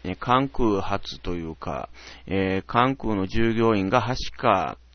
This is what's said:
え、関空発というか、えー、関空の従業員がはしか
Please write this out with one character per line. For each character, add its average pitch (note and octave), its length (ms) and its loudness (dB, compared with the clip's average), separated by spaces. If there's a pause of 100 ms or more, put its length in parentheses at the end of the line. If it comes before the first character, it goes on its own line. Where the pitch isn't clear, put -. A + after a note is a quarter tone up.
え、 F2+ 120 -4
関 C3 340 2
空 G#2+ 320 2
発 - 380 -4
と F2+ 160 -6
い E2+ 80 -6
う D#2+ 120 -8
か、 C2+ 340 -8 (380)
え F#2+ 340 0
ー、 - 40 -8
関 B2+ 300 2
空 A2 200 -2
の G2 120 0
従 A2+ 260 2
業 A2+ 220 4
員 F#2+ 140 0
が A#2+ 120 2
は A#2 140 -2
し - 160 -6
か F#2 460 0 (180)